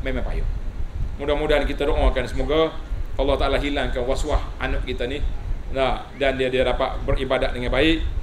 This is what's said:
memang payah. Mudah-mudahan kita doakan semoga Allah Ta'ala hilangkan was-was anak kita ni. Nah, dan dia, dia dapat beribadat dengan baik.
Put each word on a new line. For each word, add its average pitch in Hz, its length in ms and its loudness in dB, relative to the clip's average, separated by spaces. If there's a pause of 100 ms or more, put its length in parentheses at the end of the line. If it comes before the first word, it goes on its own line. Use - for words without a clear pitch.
memang 127 240 -2
payah. 107 220 0 (720)
Mudah-mudahan 147 420 2
kita 143 220 0
doakan 135 400 2
semoga 147 480 2 (420)
Allah 135 220 2
Ta'ala 139 180 2
hilangkan 131 460 0
was-was 131 400 0 (160)
anak 135 260 0
kita 123 220 -2
ni. 139 160 -4 (500)
Nah, 127 320 0 (140)
dan 135 180 2
dia, 131 160 0
dia 127 140 4
dapat 127 400 0
beribadat 131 480 0
dengan 123 180 -2
baik. 156 300 4 (200)